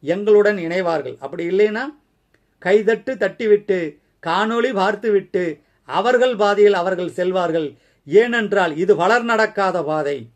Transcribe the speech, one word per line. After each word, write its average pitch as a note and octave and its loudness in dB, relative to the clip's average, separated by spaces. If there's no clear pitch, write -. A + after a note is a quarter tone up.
எங்களுடன் G#3 2
இணைவார்கள். E3 -4
அப்படி E3 -10
இல்லைன்னா G#3+ 0
கைதட்டு G#3 0
தட்டிவிட்டு, G#3 0
காணொளி A3 -2
பார்த்துவிட்டு G3 -2
அவர்கள் A#3+ 0
பாதையில் G3+ 4
அவர்கள் F3+ -4
செல்வார்கள். F3 -2
ஏனென்றால் G3+ 2
இது F#3 2
வளர் G#3 2
நடக்காத G#3+ -2
பாதை D3 -4